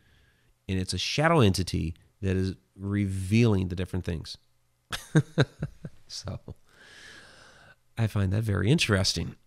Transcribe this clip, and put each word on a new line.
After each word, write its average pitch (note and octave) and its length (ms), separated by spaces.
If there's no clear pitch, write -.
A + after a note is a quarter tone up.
and F#2+ 120
it's F#2 140
a F2+ 40
shadow D#3+ 420
entity F2 540
that F#2+ 140
is F#2+ 200
revealing G2 920
the F2+ 60
different F#2 300
things." - 360
<laughs> - 60
So, - 320
I A#2 100
find G2 240
that G#2+ 120
very G2 260
interesting. G2+ 680